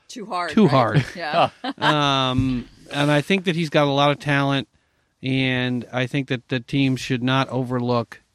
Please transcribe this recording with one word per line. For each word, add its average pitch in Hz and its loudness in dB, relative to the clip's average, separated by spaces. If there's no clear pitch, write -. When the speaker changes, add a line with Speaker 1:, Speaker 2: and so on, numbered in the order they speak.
Speaker 1:
Too 220 -14
hard, 180 -6
Speaker 2:
too 220 6
Speaker 1:
right? 147 6
Speaker 2:
hard. 123 4
Speaker 1:
Yeah. 160 0
Speaker 2:
<laughs> 262 -8
Um, 131 0
and 147 0
I 147 4
think 185 -2
that 180 0
he's 165 -2
got 151 4
a 143 0
lot 143 2
of 139 -4
talent, 139 0
and 127 -2
I 127 -2
think 139 -4
that 127 -4
the 127 -2
team 135 0
should 123 -4
not 131 0
overlook 123 -2